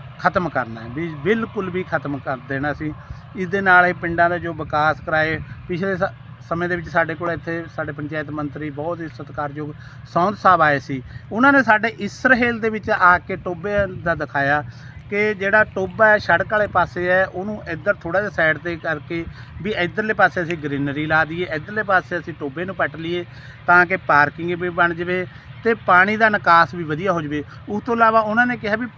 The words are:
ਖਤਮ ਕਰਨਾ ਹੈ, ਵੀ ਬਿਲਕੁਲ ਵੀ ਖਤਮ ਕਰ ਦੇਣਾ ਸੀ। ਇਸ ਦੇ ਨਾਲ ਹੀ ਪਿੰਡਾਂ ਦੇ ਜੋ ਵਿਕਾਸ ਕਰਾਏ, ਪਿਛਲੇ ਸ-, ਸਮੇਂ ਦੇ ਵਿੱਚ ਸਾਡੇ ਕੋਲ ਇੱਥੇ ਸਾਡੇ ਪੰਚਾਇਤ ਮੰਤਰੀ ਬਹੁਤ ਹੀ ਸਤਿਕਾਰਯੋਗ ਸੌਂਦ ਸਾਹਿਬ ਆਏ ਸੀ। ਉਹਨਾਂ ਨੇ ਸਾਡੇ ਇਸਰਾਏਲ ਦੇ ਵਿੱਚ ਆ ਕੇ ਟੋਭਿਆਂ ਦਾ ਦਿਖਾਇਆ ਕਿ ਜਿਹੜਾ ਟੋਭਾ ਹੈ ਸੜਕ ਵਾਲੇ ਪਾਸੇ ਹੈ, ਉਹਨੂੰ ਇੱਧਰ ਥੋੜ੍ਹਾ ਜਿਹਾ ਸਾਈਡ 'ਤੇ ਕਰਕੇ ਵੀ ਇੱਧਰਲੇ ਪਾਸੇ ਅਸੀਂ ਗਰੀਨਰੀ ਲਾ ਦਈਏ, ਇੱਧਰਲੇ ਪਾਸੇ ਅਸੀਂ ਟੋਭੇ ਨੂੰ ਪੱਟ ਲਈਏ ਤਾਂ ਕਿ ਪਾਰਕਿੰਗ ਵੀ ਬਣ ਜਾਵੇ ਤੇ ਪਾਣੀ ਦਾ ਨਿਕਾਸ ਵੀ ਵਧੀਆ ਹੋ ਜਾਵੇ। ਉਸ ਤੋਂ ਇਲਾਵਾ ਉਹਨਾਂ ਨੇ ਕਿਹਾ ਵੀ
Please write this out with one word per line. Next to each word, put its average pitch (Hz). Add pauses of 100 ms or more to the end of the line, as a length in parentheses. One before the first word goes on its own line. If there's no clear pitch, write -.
(180)
ਖਤਮ 175
ਕਰਨਾ 113
ਹੈ, 117
ਵੀ 156 (160)
ਬਿਲਕੁਲ 208
ਵੀ 185
ਖਤਮ 143
ਕਰ 135 (120)
ਦੇਣਾ 139
ਸੀ। 151 (440)
ਇਸ 185
ਦੇ 196
ਨਾਲ 180
ਹੀ 180
ਪਿੰਡਾਂ 170
ਦੇ 175
ਜੋ 170
ਵਿਕਾਸ 151
ਕਰਾਏ, 156 (300)
ਪਿਛਲੇ 185
ਸ-, 185 (300)
ਸਮੇਂ 170
ਦੇ 175
ਵਿੱਚ 160
ਸਾਡੇ 165
ਕੋਲ 170
ਇੱਥੇ 165 (100)
ਸਾਡੇ 151
ਪੰਚਾਇਤ 147
ਮੰਤਰੀ 151
ਬਹੁਤ 165
ਹੀ 160
ਸਤਿਕਾਰਯੋਗ 147 (340)
ਸੌਂਦ 190
ਸਾਹਿਬ 180
ਆਏ 143
ਸੀ। 131 (280)
ਉਹਨਾਂ 262
ਨੇ 277
ਸਾਡੇ 220 (120)
ਇਸਰਾਏਲ 240
ਦੇ 226
ਵਿੱਚ 214
ਆ 180
ਕੇ 190
ਟੋਭਿਆਂ 196 (180)
ਦਾ 170
ਦਿਖਾਇਆ 147 (480)
ਕਿ 202 (120)
ਜਿਹੜਾ 196
ਟੋਭਾ 190
ਹੈ 214
ਸੜਕ 170
ਵਾਲੇ 208
ਪਾਸੇ 180
ਹੈ, 185
ਉਹਨੂੰ 208
ਇੱਧਰ 175
ਥੋੜ੍ਹਾ 175
ਜਿਹਾ 208
ਸਾਈਡ 156
'ਤੇ 170
ਕਰਕੇ 165 (380)
ਵੀ 208
ਇੱਧਰਲੇ 208
ਪਾਸੇ 185
ਅਸੀਂ 165
ਗਰੀਨਰੀ 143
ਲਾ 160
ਦਈਏ, 170
ਇੱਧਰਲੇ 180
ਪਾਸੇ 180
ਅਸੀਂ 156
ਟੋਭੇ 147
ਨੂੰ 185
ਪੱਟ 156
ਲਈਏ 175 (420)
ਤਾਂ 180
ਕਿ 180 (100)
ਪਾਰਕਿੰਗ 165
ਵੀ 180
ਬਣ 170
ਜਾਵੇ 180 (380)
ਤੇ 226 (140)
ਪਾਣੀ 196
ਦਾ 220
ਨਿਕਾਸ 170
ਵੀ 175
ਵਧੀਆ 160
ਹੋ 170
ਜਾਵੇ। 147 (260)
ਉਸ 208
ਤੋਂ 233
ਇਲਾਵਾ 226
ਉਹਨਾਂ 220
ਨੇ 247
ਕਿਹਾ 214
ਵੀ 240 (120)